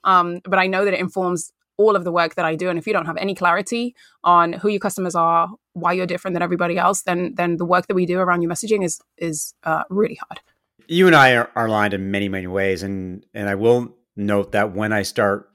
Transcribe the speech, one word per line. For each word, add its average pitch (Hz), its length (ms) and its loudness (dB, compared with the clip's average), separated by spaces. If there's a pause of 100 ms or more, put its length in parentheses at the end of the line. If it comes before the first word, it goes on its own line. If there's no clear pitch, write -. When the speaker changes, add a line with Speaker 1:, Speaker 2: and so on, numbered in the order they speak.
Speaker 1:
Um, 175 420 2
but 190 140 0
I 190 80 2
know 190 180 0
that 190 100 0
it - 60 -4
informs 180 520 -4 (240)
all 208 200 4
of 175 80 -2
the 175 80 -4
work 170 220 0
that 175 100 -2
I 160 120 -2
do. 180 120 -4
And 170 100 -2
if - 80 -8
you 214 60 -4
don't 170 140 -2
have 165 100 -6
any 190 180 -4
clarity 202 600 -2 (280)
on 170 300 4
who 180 160 -4
your 202 120 -2
customers 185 340 -4
are, 170 340 2 (240)
why 175 220 -2
you're 185 100 -2
different 175 300 -6
than 175 80 -2
everybody 175 340 -2
else, 175 260 0
then, 175 340 -4
then 170 200 0
the 170 80 -4
work 175 220 0
that 202 80 -4
we 185 100 2
do 180 140 -2
around 180 240 0
your 170 80 -2
messaging 208 340 -2
is, - 160 -6 (160)
is, 160 460 -8
uh, 156 260 -2
really 202 280 -2 (120)
hard. - 120 -18 (480)
Speaker 2:
You 180 180 4
and 165 100 8
I 131 200 8
are, 117 180 0
are 113 140 0
aligned 104 260 2
in 98 160 -4
many, 101 180 -2
many 95 200 -6
ways. 95 340 0
And, 95 500 -8
and 104 160 -6
I 98 60 -2
will 117 420 2 (180)
note 101 380 -2
that 104 220 0
when 107 180 -4
I 107 100 0
start 101 520 0